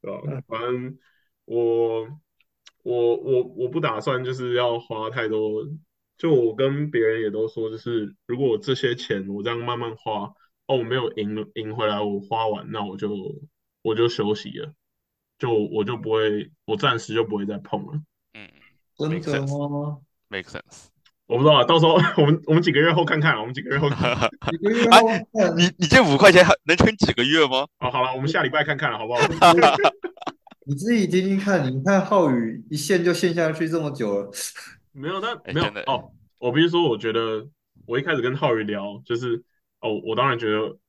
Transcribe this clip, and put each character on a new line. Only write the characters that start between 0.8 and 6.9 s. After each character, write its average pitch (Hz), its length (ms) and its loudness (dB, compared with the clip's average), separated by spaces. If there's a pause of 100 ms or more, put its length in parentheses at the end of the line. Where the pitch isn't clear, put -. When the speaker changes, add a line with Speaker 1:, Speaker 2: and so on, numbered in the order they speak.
Speaker 1:
我， 117 580 0 (800)
我， 120 340 0
我， 123 260 0 (140)
我 123 120 -4
不 160 120 -4
打 117 200 -2
算 127 240 -4
就 127 80 -6
是 123 220 -6
要 120 240 0
花 110 320 -8
太 117 180 -4
多， 107 360 -4 (520)
就 165 160 0
我 117 220 2
跟 139 360 -2